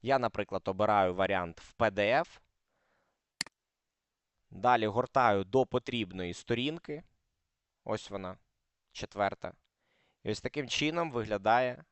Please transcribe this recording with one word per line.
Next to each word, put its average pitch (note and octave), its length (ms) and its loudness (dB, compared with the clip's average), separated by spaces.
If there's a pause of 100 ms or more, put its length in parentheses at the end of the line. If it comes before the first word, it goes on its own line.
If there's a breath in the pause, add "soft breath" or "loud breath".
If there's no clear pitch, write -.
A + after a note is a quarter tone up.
Я, C3 180 2
наприклад, G#2 460 -2
обираю G2 500 4
варіант F#2 440 0
в - 140 -20
П A2 180 2
Д G#2 300 2
Ф. - 180 -10 (2000)
Далі A2+ 380 2
гортаю A2+ 560 2
до B2 220 2
потрібної F#2 680 -4
сторінки. D3 720 -6 (800)
Ось G#2+ 260 -6
вона, F#2+ 280 -10 (540)
четверта. G2 640 -4 (680)
І G#2 80 -4
ось G#2 100 -6
таким C3+ 260 -6
чином D#3 440 -2
виглядає A#2 800 0